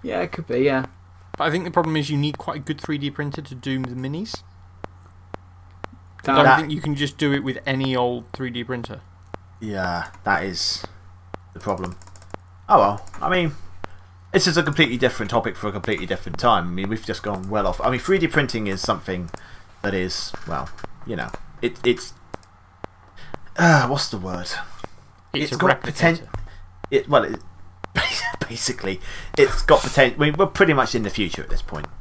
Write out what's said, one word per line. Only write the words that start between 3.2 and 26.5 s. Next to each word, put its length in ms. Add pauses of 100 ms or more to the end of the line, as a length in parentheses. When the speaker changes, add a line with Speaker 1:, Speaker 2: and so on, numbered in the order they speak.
Speaker 2:
to 140
do 260
the 140
minis. 480 (840)
I 1000
Speaker 1:
That 100
Speaker 2:
don't 100
Speaker 3:
That 140
Speaker 2:
think 140
you 80
can 140
just 220
do 160
it 100
with 220
any 300
old 380
three 160
D 140
printer. 360 (600)
Speaker 3:
Yeah, 500 (160)
that 180
is 400 (680)
the 60
problem. 360 (760)
Oh 100
well, 260 (160)
I 80
mean, 240 (800)
this 160
is 100
a 60
completely 340
different 340
topic 240
for 120
a 40
completely 340
different 340
time. 280
I 40
mean, 180
we've 160
just 180
gone 260
well 180
off. 140
I 80
mean, 100
three 200
D 80
printing 400
is 140
something 480 (520)
that 120
is, 380 (160)
well, 220 (360)
you 100
know, 140 (320)
it, 240
it's, 280 (1400)
uh, 300
what's 220
the 80
word? 300 (840)
Speaker 2:
It's 120
Speaker 3:
It's 80
Speaker 2:
a 40
Speaker 3:
got 240
Speaker 2:
replicator. 460
Speaker 3:
poten-, 20 (640)